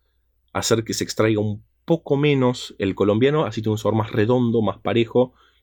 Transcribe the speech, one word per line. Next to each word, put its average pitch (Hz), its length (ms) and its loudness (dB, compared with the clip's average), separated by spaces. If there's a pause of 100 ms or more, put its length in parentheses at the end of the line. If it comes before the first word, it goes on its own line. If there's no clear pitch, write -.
(540)
hacer 110 300 0
que 98 100 -6
se - 100 -4
extraiga 110 380 0
un 104 220 -6 (220)
poco 160 300 0
menos 135 600 0
el 95 180 -2
colombiano, 123 500 2
así 110 160 -6
tiene 110 120 -2
un 104 40 -2
sabor 104 180 -2
más 107 160 -2
redondo, 117 500 2
más 98 160 -2
parejo, 117 560 0 (300)